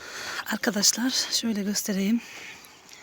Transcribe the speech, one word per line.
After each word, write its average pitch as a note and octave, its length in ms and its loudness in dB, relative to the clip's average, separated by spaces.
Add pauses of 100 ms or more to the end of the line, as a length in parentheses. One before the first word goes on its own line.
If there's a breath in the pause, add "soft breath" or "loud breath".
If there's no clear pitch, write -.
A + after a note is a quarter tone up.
(520 loud breath)
Arkadaşlar A3 580 2
şöyle A3 520 0
göstereyim. G3 580 2 (840 loud breath)